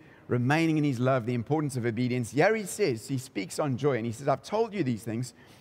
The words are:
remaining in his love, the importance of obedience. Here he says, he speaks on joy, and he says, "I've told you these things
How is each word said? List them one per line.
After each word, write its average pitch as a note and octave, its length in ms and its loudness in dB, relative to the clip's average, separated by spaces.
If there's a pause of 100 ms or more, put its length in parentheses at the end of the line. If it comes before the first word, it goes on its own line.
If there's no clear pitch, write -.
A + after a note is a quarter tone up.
(280)
remaining D3+ 500 4
in D3 60 4
his C3+ 140 0
love, B2+ 280 2
the B2 80 -2
importance C#3 420 -2
of A2+ 80 -2
obedience. A#2+ 460 0
Here E3+ 240 4
he G#3+ 100 -2
says, D#3+ 440 -2
he C3+ 100 -2
speaks - 400 -6
on C#3+ 180 0
joy, C#3 200 2
and A2+ 100 -4
he A2+ 60 -2
says, C3+ 140 -10
"I've C3+ 160 0
told A3 300 -2
you G3 100 -2
these B2 200 0
things A#2+ 320 -6 (260)